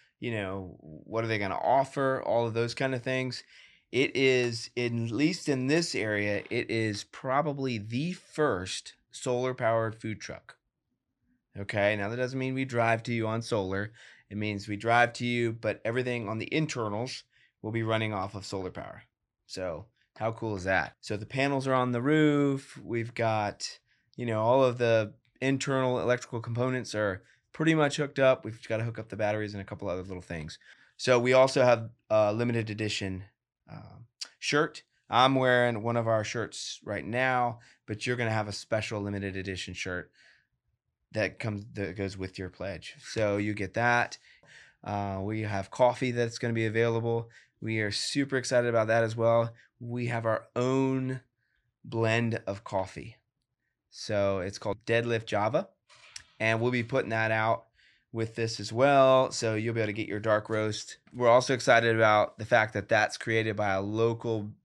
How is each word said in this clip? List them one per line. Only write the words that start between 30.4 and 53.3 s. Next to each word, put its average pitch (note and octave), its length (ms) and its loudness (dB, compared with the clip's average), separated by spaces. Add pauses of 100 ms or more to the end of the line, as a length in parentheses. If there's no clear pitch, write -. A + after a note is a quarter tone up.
So B2 240 4
we B2+ 120 4
also C3 300 6
have A#2 260 4 (220)
a G#2+ 220 4
limited A#2 360 -2
edition, G2+ 580 -6 (440)
uh, G2 280 -18 (420)
shirt. - 420 -2 (280)
I'm B2+ 240 6
wearing B2 480 4
one A#2 160 0
of A2+ 100 -2
our A2 160 2
shirts - 580 -8
right G2 220 -8
now, B2 560 -2 (240)
but G#2 220 -8
you're B2 100 -2
gonna A#2 140 -2
have G#2+ 180 -2
a G2+ 40 -8
special G#2+ 500 -4
limited G2+ 340 -6
edition F#2 380 -8
shirt F2+ 360 -8 (1000)
that G2+ 260 -2
comes, G#2 360 -6
that F#2+ 200 -6
goes G2 220 -6
with F#2 220 -10
your F#2 100 -8
pledge. F#2 560 -12
So G#2 320 0
you G#2 160 -2
get G2+ 220 -6
that. A#2+ 420 2 (640)
Uh, G2+ 400 -4
we G#2+ 200 -4
have G2+ 280 -4
coffee B2+ 400 2
that's A#2+ 280 -2
gonna A#2 160 -2
be A2+ 100 0
available. A#2 640 0 (320)
We A2 200 -2
are G#2 100 0
super C#3 480 -2
excited B2 280 2
about A2+ 200 2
that A#2 180 4
as A2 100 -2
well. A#2 380 2 (260)
We A#2+ 280 -6
have A#2 180 -4
our A2 320 -2
own C3 640 0 (640)
blend A2+ 600 0
of G2+ 180 -8
coffee. F#2+ 540 -6 (720)